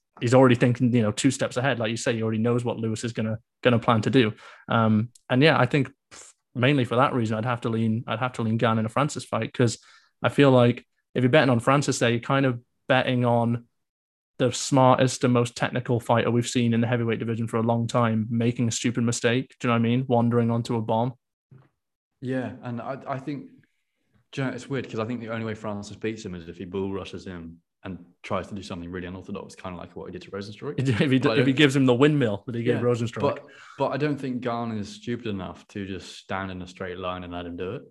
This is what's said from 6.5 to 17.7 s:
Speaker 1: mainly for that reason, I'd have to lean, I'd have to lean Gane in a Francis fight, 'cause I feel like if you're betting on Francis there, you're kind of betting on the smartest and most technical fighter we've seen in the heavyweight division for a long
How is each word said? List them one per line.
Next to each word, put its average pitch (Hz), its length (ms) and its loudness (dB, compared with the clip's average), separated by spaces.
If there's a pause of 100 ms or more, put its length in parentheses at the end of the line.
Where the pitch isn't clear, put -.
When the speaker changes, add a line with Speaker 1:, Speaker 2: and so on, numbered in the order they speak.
Speaker 1:
mainly 131 300 2
for 117 120 -2
that 131 180 4
reason, 113 240 0
I'd 110 80 -4
have 120 160 -4
to 120 80 -2
lean, 113 360 0
I'd 113 120 -4
have 127 160 -4
to - 80 -6
lean 113 160 0
Gane 113 180 4
in 110 80 0
a 107 60 -4
Francis - 340 -2
fight, 113 300 -4
'cause 117 240 2 (440)
I 123 60 2
feel 139 220 6
like 120 340 4 (300)
if 123 80 2
you're 123 80 4
betting 135 180 6
on 120 120 2
Francis 139 400 2
there, 120 100 2
you're 120 100 0
kind 139 240 0
of 127 160 0 (260)
betting 127 380 2
on 117 400 0 (760)
the 123 140 2
smartest 127 720 4
and 127 80 4
most 120 240 0
technical 123 440 -2
fighter 117 300 0
we've 117 160 0
seen 120 280 0
in 113 80 2
the 117 40 0
heavyweight 117 320 -2
division 113 300 -4
for - 80 -4
a 113 60 0
long 117 240 0